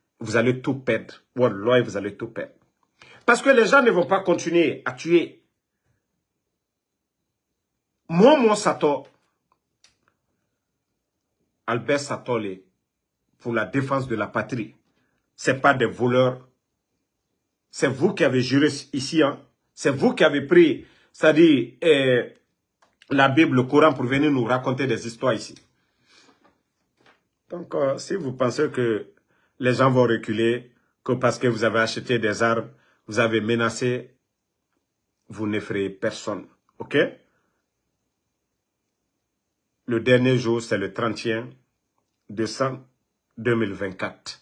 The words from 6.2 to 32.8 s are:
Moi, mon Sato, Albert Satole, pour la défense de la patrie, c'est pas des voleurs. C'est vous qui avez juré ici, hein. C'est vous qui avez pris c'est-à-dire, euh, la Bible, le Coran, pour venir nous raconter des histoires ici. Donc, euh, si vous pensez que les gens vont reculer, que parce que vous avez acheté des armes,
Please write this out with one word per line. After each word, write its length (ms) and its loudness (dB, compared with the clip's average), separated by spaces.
Moi, 280 6
mon 180 4
Sato, 540 -2
Albert 320 -4
Satole, 600 -8
pour 160 -8
la 100 -2
défense 420 -4
de 80 -6
la 120 -4
patrie, 500 -8
c'est 280 -4
pas 100 4
des 140 0
voleurs. 600 0
C'est 180 -2
vous 240 -2
qui 100 -4
avez 200 2
juré 260 2
ici, 300 -2
hein. 180 -2
C'est 160 -2
vous 240 0
qui 100 2
avez 180 2
pris 420 4
c'est-à-dire, 600 4
euh, 440 2
la 180 4
Bible, 280 2
le 80 4
Coran, 280 4
pour 120 -6
venir 260 0
nous 140 0
raconter 420 -2
des 200 -4
histoires 280 -4
ici. 200 -12
Donc, 240 -12
euh, 240 -2
si 160 -8
vous 180 -6
pensez 380 -2
que 360 -2
les 160 0
gens 160 2
vont 140 4
reculer, 640 -2
que 80 -2
parce 260 -2
que 100 0
vous 160 -2
avez 160 0
acheté 380 -4
des 240 -2
armes, 280 -2